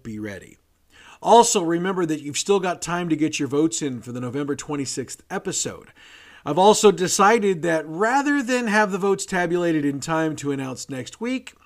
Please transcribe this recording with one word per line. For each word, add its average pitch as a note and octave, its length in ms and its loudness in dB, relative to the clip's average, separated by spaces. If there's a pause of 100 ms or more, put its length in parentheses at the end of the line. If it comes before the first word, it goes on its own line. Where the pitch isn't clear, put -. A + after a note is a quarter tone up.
be G#2+ 160 -10
ready. G2+ 380 -12 (600)
Also, A3+ 440 6
remember F3 420 0
that D#3 160 -2
you've C#3 160 -10
still G3+ 220 2
got F3+ 200 -4
time F3 300 -4
to D#3 60 2
get D3+ 240 -2
your C#3+ 80 -2
votes D#3 340 0
in B2+ 200 -6
for A#2+ 100 -14
the B2 100 -10
November C#3 340 -6
twenty-sixth C#3 760 -8
episode. F3 560 -8 (580)
I've D3+ 140 -2
also G3+ 320 8
decided F#3+ 720 2
that D#3+ 240 -2
rather C4+ 540 0
than B3 260 -2
have G#3 240 2
the G3 80 -2
votes G3 260 0
tabulated F3 580 0
in C#3+ 160 -2
time D#3+ 380 -2
to C#3+ 140 -4
announce C3 380 -8
next B2+ 300 -12
week, B3+ 340 -6 (120)